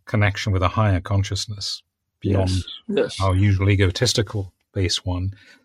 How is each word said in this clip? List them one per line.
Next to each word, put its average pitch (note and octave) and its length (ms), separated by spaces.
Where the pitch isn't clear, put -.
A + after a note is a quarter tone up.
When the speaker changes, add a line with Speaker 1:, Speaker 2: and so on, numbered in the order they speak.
Speaker 1:
connection G#2 460
with F#2 120
a F2+ 40
higher G2+ 320
consciousness G2 840
beyond F#2+ 280
Speaker 2:
Yes, F#2 140
yes. C3+ 320
Speaker 1:
our F#2+ 140
usual G2 340
egotistical G2 840
based F#2 320
one, F#2 260